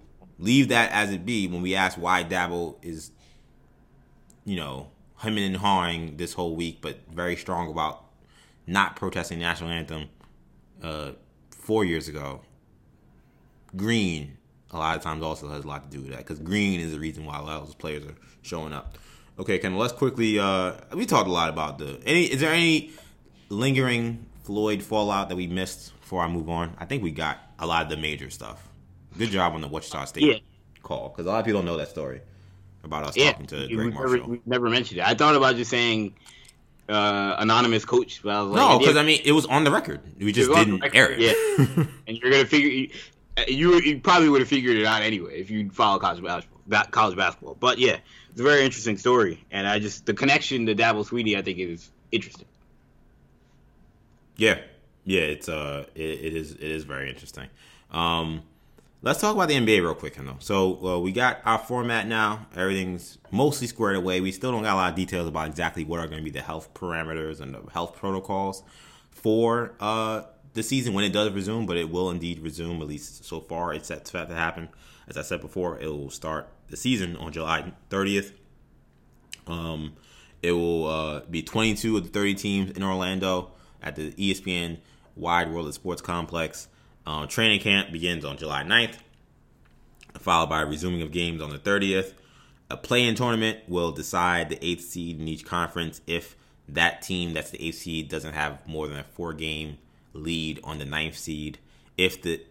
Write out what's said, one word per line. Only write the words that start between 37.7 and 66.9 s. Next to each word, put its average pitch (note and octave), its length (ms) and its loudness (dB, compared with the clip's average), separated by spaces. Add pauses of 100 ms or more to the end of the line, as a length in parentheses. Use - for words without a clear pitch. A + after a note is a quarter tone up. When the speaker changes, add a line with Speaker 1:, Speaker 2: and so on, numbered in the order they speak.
Speaker 2:
coach, - 380 2
but G#2 120 -2
I G#2 60 0
was G2 100 -2
like, G3 80 2
Speaker 1:
No, A3 220 10
Speaker 2:
yeah. C#3 60 8
Speaker 1:
'cause, D3+ 100 8
I D3+ 60 6
mean, D#3 200 6
it C#3+ 80 6
was D3+ 140 8
on C#3+ 180 4
the C#3+ 80 6
record. E2 300 0 (180)
We G#2 140 2
just B2+ 140 6
Speaker 2:
It - 20 4
was D#3 100 8
on - 60 8
the G#2 120 2
Speaker 1:
didn't F2+ 40 -2
Speaker 2:
record, - 160 2
Speaker 1:
air C3 200 8
it. A2+ 40 2 (560)
Speaker 2:
yeah. D#3 80 4 (100)
Speaker 1:
<laughs> - 120 -18
Speaker 2:
And A2+ 100 -8
you're B2+ 140 2
gonna C#3 140 8
figure, C#3+ 240 4
you, C3 200 0 (580)
you, E3+ 340 6
you C#3+ 200 2
probably F3 280 8
would C#3 120 8
have A#2+ 80 0
figured B2+ 280 4
it G#2+ 80 4
out A2 180 4
anyway G2+ 360 -2
if F#2+ 100 -10
you G#2+ 200 -2
follow G2 300 4
college F2 240 -2
basketball, F2 440 -6
ba-, G#2 240 4
college G#2 240 4
basketball. F2 440 -2
But B2 200 4
yeah, A#2 180 4 (320)
it's - 100 -14
a A#2+ 40 -2
very C#3+ 220 8
interesting A2 320 0
story, A#2 540 4
and G2 160 -2
I G#2+ 120 2
just, G#2 260 -6
the G#2+ 80 0
connection C#3 520 2
to G#2+ 100 2
Dabo G#2+ 320 2
Swinney, A2 300 0
I G2 40 -2
think, F#2 180 -6
is F2 320 -8 (200)
interesting. - 340 -4 (1900)
Speaker 1:
Yeah, A2 220 6 (460)
yeah, F#2+ 160 4
it's, D2+ 280 -4
uh, D2 360 -6 (100)
it, D#2+ 60 -10
it D#2 320 -6
is, D2+ 200 -6
it - 100 -16
is D#2 200 -6
very C#2 260 -8
interesting. C2 380 -16 (440)
Um, E2 520 0 (580)
let's C3+ 200 0
talk G#3+ 140 2
about F#3 140 2
the D3 60 4
N B2 100 4
B A2 120 6
A F2+ 40 4
real E2+ 140 0
quick, - 200 -10
Kendall. C2+ 240 -12
So, F#2+ 460 0
uh, F2+ 140 0
we F#2+ 120 0
got A#2+ 340 0
our A2+ 140 4
format A#2 480 -2
now. A2 480 0
Everything's F#2 640 -2 (140)
mostly A#2 360 2
squared G2+ 280 0
away. F#2 260 0
We F#2+ 100 -2
still B2+ 200 -4
don't A2 120 -2
got G#2+ 100 2
a F#2+ 40 2
lot F2+ 140 2
of E2 40 -8
details F2 320 -2
about D#2 200 -4
exactly E2 360 -4
what E2 160 -4
are E2 80 -6
gonna D#2 140 -10
be D#2 100 -8
the C2 100 -8
health D#2+ 320 -12
parameters D#2+ 640 -6